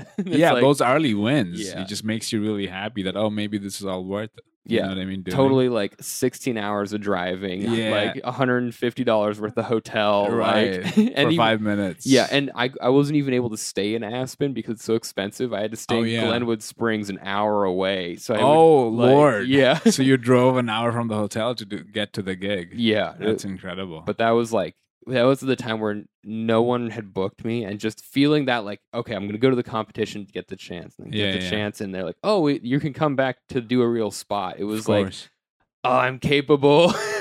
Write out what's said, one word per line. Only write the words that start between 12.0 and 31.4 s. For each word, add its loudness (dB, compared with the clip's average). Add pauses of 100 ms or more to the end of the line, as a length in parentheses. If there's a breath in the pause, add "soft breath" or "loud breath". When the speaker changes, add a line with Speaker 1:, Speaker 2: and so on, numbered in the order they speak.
Speaker 1:
Yeah, 6
and 0
I, -2 (100)
I 0
wasn't 4
even 0
able 0
to -6
stay -4
in -4
Aspen -4
because -6
it's -16
so 0
expensive. -6
I -4
had -4
to -10
stay -4
Speaker 2:
Oh, 0
Speaker 1:
in -2
Speaker 2:
yeah. -2
Speaker 1:
Glenwood -2
Springs -4
an -8
hour 0
away. -2
So -4
I 0
would, -
Speaker 2:
Oh, 6
Speaker 1:
like, 4
Speaker 2:
Lord. 6
Speaker 1:
yeah. 4
<laughs> 4
Speaker 2:
So 2
you 6
drove 4
an 0
hour 0
from -4
the -4
hotel -2
to -12
do, -10
get -6
to -6
the -6
gig. -6
Speaker 1:
Yeah. 2
Speaker 2:
That's -2
Speaker 1:
It -8
Speaker 2:
incredible. -10
Speaker 1:
But -6
that 2
was, 2
like, -2 (320)
that 0
was 4
the -2
time -6
where -4 (200)
no 0
one 0
had -12
booked -6
me, -4
and -8
just -6
feeling 0
that, -2
like, -10 (120)
"Okay, -6
I'm -6
gonna -6
go 4
to 4
the -2
competition -6
to -20
get -10
the -12
chance, -14
and -16
get -6
Speaker 2:
Yeah, 0
Speaker 1:
the -4